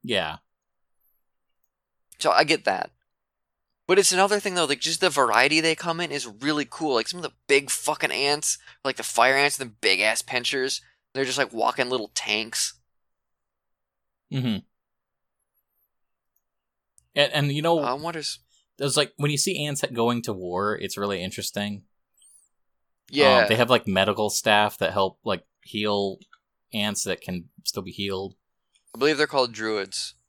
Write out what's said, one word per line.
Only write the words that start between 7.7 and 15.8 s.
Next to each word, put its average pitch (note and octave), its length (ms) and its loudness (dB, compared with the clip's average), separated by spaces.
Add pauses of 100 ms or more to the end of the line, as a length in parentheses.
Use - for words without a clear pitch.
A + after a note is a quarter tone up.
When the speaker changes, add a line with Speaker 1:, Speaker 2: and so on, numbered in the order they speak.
Speaker 2:
fucking - 420 -2
ants, C#3+ 460 -2 (260)
like C3 120 -2
the A#2+ 60 -10
fire B2+ 340 4
ants, C#3+ 200 2
the C3 100 -8
big-ass G#2 560 0
pinchers, B2+ 580 -4 (320)
they're C3+ 120 -2
just, B2+ 140 -4
like, C3+ 140 0
walking A#2+ 380 0
little A#2 240 -4
tanks. G#2+ 600 -4 (1600)
Speaker 1:
Mm-hmm. B2 260 -2 (2500)